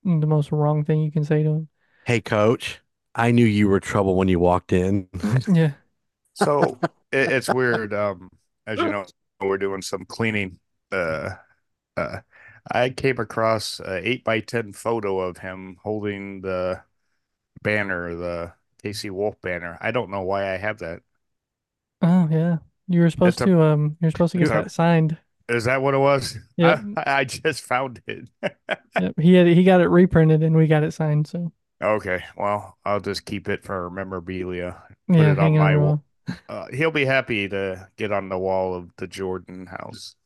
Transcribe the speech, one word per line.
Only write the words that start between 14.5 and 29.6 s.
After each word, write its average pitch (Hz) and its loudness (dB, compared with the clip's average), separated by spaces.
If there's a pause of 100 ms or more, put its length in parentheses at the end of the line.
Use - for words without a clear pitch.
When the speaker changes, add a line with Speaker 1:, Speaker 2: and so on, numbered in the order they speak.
Speaker 3:
photo 104 -4
of 90 -6
him 92 -14
holding 101 -8
the 92 -4 (800)
banner, 95 -2
the 87 -8 (300)
K 104 -10
C 104 -10
Wolf 98 -6
banner. 87 -8
I 110 -6
don't 110 -6
know 98 -6
why 98 -4
I 92 -4
have 104 -6
that. 85 -12 (1000)
Speaker 1:
Oh, 175 4
yeah. 160 2 (300)
You 175 4
were 170 6
supposed 180 2
Speaker 3:
It's - -4
a - 2
Speaker 1:
to, 175 6
um, 151 2
you're 160 2
supposed 170 0
to 180 -2
get 170 4
Speaker 3:
it's 151 2
a 113 0 (100)
Speaker 1:
that - -12
signed. 165 2 (320)
Speaker 3:
Is 117 0
that 131 2
what 139 2
it 135 2
was? 135 2 (180)
Speaker 1:
Yep. 165 4 (160)
Speaker 3:
I, 156 -4 (180)
I 139 0
just - -4
found 127 -6
it. 101 -12 (140)
<laughs> - -2 (480)
Speaker 1:
Yep. 185 -4
He 175 8
had, 175 8
he 175 6